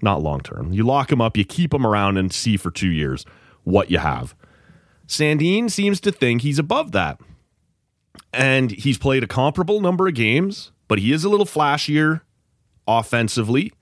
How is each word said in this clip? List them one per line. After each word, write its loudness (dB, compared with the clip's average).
Not 2
long -2
term. -8
You 0
lock 0
him 4
up, 0
you 4
keep -2
him 2
around 2
and 0
see 0
for -6
two -2
years -2
what 2
you 2
have. -4
Sandin 0
seems 0
to 0
think 0
he's -2
above -2
that. -2
And 2
he's -2
played 0
a -4
comparable 0
number 0
of -2
games, 0
but 2
he 2
is 0
a 0
little 2
flashier 0
offensively. 0